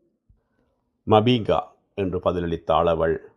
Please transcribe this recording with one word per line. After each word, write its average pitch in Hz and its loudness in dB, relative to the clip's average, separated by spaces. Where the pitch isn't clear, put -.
"மபீங்கா" 107 2
என்று 92 -4
பதிலளித்தாள் 85 -2
அவள். 80 -2